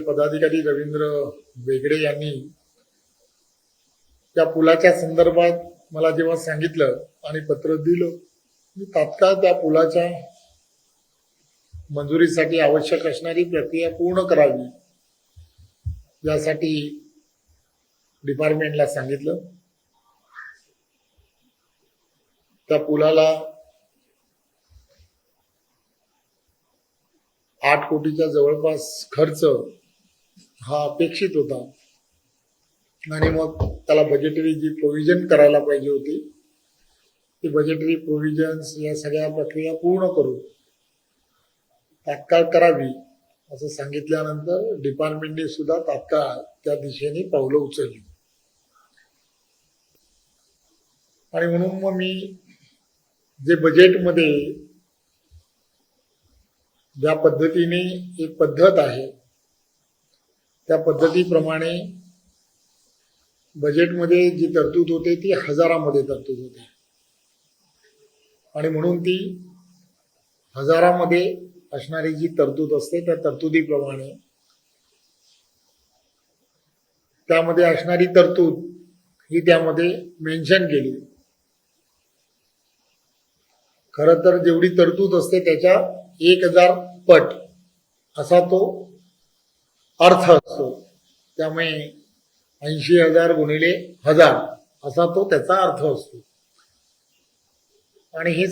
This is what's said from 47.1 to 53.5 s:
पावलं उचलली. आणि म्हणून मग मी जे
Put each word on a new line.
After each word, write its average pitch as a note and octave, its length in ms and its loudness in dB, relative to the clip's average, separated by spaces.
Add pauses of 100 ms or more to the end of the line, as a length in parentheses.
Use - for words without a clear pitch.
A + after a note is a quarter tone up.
पावलं C#3 300 -2
उचलली. C3+ 400 -6 (3250)
आणि E3+ 140 -2
म्हणून F#3 360 -2
मग F#3+ 140 -2
मी F#3 180 -4 (1300)
जे D3+ 220 0